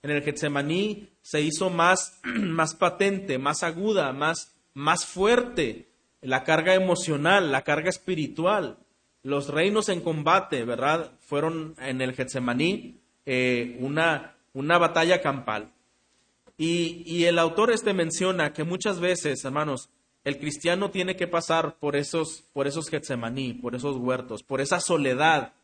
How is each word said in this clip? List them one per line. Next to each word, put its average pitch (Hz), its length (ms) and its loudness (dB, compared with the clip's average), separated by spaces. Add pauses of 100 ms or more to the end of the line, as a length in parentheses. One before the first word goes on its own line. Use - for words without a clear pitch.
En 143 80 -6
el 147 120 0
Getsemaní 151 840 -2 (140)
se - 180 -2
hizo 160 300 0
más, 175 500 2
<clears throat> - 40 -20
más 175 500 0
patente, 190 640 0
más 139 240 -2
aguda, 175 500 0
más, 151 420 -4 (200)
más 151 320 0
fuerte 196 840 0 (380)
la 131 180 0
carga 165 300 4
emocional, 170 800 2
la 135 100 2
carga 156 280 0
espiritual, 165 880 -2 (440)
los 143 260 -4
reinos 196 400 2
en 180 120 -2
combate, 156 640 0
¿verdad? 135 560 0
Fueron 160 580 -4
en 131 220 -6
el 131 140 -2
Getsemaní, 135 840 -2 (240)
eh, 123 560 0
una, 151 560 -2 (160)
una 151 260 4
batalla 165 420 4
campal. 123 520 -4 (840)
Y, 170 480 -2
y 170 180 0
el 170 140 4
autor 170 320 4
este 214 220 0
menciona 175 600 0
que 156 120 -6
muchas 180 360 -4
veces, 170 440 -2
hermanos, 139 460 -4 (340)
el 143 140 -4
cristiano 170 520 -2
tiene 185 260 -4
que 175 100 -2
pasar 165 520 0
por 143 180 -2
esos, 156 560 -4
por 139 140 -2
esos 151 220 -4
Getsemaní, 127 680 -4
por 120 200 -6
esos 135 220 -4
huertos, 123 460 -4
por 135 180 -4
esa 165 200 0
soledad 147 720 2 (120)